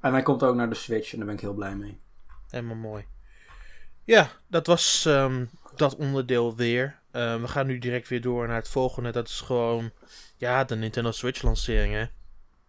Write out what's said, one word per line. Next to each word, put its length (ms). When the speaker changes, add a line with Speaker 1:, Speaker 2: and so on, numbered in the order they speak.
Speaker 1:
En 120
hij 100
komt 200
ook 120
naar 140
de 60
Switch 380
en 40
daar 100
ben 80
ik 60
heel 140
blij 220
mee. 240
Speaker 2:
Helemaal 280
mooi. 280
Ja, 260
dat 180
was, 400
ehm, 380
dat 200
onderdeel 600
weer. 420
Eh, 300
we 80
gaan 180
nu 120
direct 300
weer 120
door 260
naar 100
het 120
volgende. 440
Dat 160
is 120
gewoon, 500
ja, 280
de 120
Nintendo 340
Switch 320
lancering, 520
hè. 100